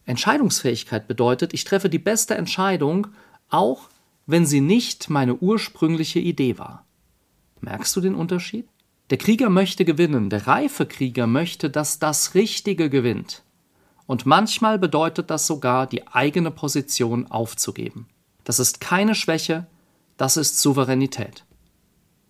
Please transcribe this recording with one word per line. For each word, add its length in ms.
Entscheidungsfähigkeit 1040
bedeutet, 440
ich 120
treffe 240
die 100
beste 360
Entscheidung, 720
auch 400
wenn 200
sie 160
nicht 480
meine 260
ursprüngliche 840
Idee 380
war. 280
Merkst 380
du 40
den 140
Unterschied? 520
Der 80
Krieger 320
möchte 340
gewinnen, 460
der 180
reife 380
Krieger 420
möchte, 420
dass 300
das 340
Richtige 560
gewinnt. 540
Und 140
manchmal 520
bedeutet 520
das 180
sogar, 400
die 180
eigene 460
Position 760
aufzugeben. 800
Das 160
ist 220
keine 340
Schwäche, 520
das 180
ist 240
Souveränität. 840